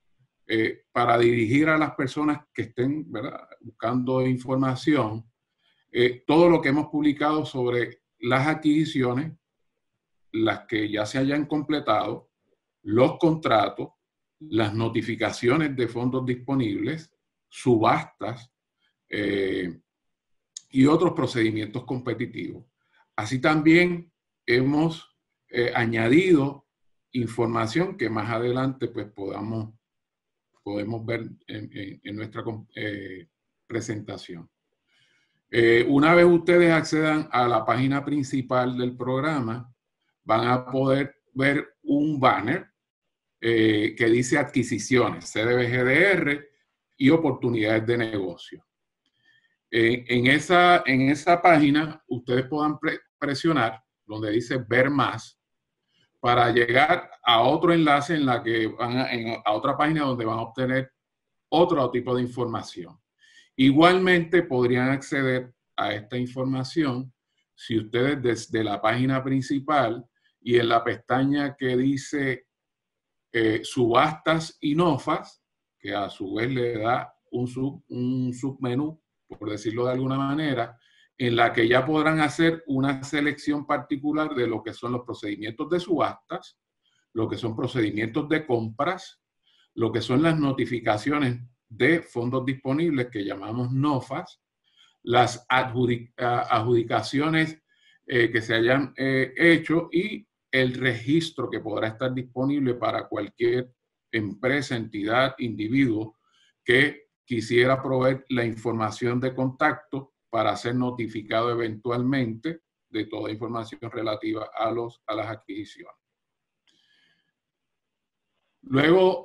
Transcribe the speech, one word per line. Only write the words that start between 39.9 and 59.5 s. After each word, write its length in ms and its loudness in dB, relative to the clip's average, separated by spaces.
van 260 2
a 180 0
poder 500 0
ver 520 0
un 360 0
banner, 460 2
eh, 560 2
que 100 2
dice 300 2
adquisiciones, 920 0
C 160 -2
D 80 4
B 120 2
G 180 0
D 280 4
R 360 -2
y 100 4
oportunidades 800 2
de 100 2
negocio. 680 -6
Eh, 380 2
en 180 2
esa, 600 4
en 240 2
esa 320 2
página, 640 4
ustedes 380 -2
puedan 320 -2
pre-, 220 -4
presionar 640 -2
donde 260 -6
dice 340 -2
ver 220 2
más 500 -2
para 300 4
llegar 600 2
a 200 6
otro 320 4
enlace 400 4
en 100 0
la 180 2
que 240 0
van 300 -4
a, 160 -2
en, 320 -4
a 80 0